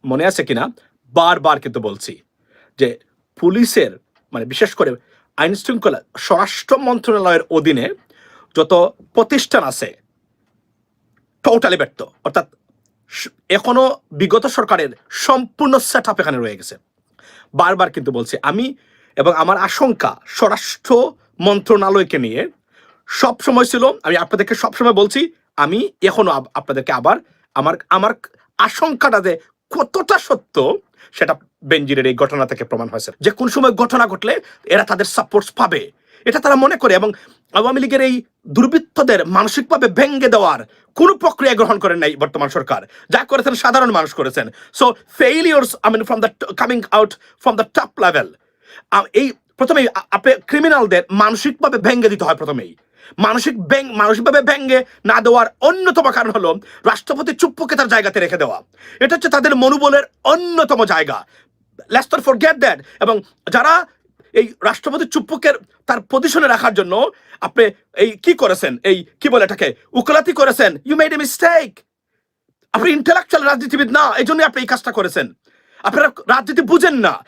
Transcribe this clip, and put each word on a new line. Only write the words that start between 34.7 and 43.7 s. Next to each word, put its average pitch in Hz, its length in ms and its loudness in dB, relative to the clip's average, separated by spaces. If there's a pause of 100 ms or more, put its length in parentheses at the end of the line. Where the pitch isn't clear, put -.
তাদের 202 200 -2
সাপোর্টস - 460 -2
পাবে, - 400 -4 (340)
এটা 262 160 0
তারা 285 140 2
মনে 269 220 2
করে। 226 180 2
এবং 208 180 0 (400)
আওয়ামী 247 280 0
লীগের 269 200 0
এই 254 220 0 (240)
দুর্বৃত্তদের 240 800 2
মানসিকভাবে 220 640 0
ভেঙ্গে 269 400 0
দেওয়ার 185 320 2 (340)
কোনো 359 200 6
প্রক্রিয়া 277 400 0
গ্রহণ 208 240 2
করেন 175 200 0
নাই 151 180 -2
বর্তমান 143 320 -4
সরকার, 127 340 -4 (280)
যা 247 140 0
করেছেন 262 300 0
সাধারণ 247 360 2